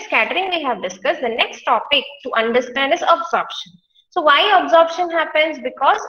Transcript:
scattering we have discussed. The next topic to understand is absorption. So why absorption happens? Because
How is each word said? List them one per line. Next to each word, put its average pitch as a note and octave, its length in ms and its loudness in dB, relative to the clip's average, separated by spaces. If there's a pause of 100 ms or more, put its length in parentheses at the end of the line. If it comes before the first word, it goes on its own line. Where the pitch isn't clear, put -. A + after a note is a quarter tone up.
scattering C4 440 -2
we E4+ 140 -4
have A#3 180 -4
discussed. C4 400 -4
The B3 80 -2
next C4 360 -4
topic C4 380 0 (200)
to B3+ 100 -8
understand A#3+ 600 0
is F4 100 -4
absorption. - 680 -2 (360)
So F4+ 120 -4
why E4 380 4
absorption E4 520 2
happens? D#4 480 0
Because C4+ 500 0